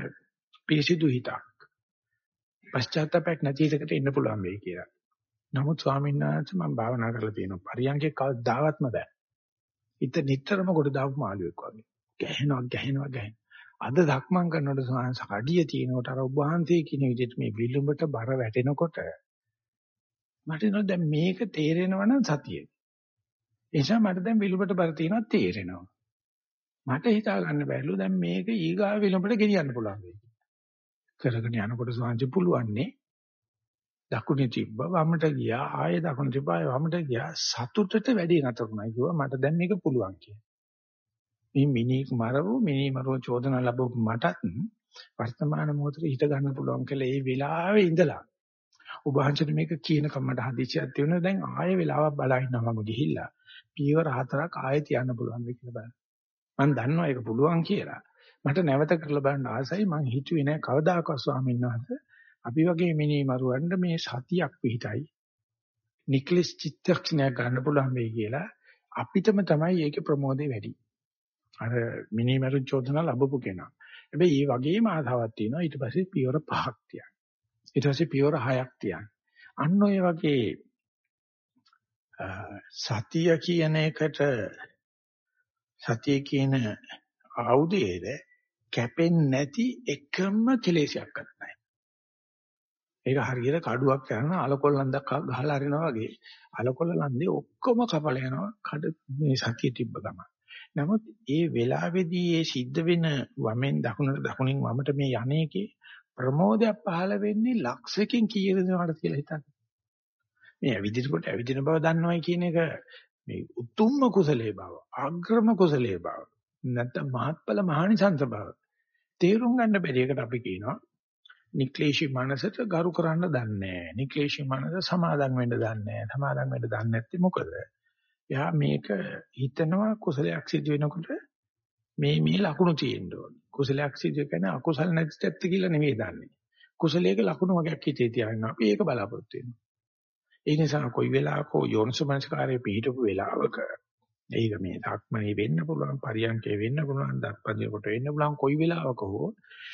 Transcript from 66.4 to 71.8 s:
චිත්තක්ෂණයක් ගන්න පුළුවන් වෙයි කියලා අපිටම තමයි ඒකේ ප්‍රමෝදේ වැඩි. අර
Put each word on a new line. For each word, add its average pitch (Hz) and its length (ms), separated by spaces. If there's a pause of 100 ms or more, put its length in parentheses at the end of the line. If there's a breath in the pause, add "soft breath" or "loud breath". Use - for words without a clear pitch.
චිත්තක්ෂණයක් 156 800
ගන්න 123 260
පුළුවන් 135 320
වෙයි 117 200
කියලා 117 340 (460 soft breath)
අපිටම 202 500
තමයි 170 380
ඒකේ 147 240
ප්‍රමෝදේ 139 440
වැඩි. 113 240 (840)
අර 117 140 (340)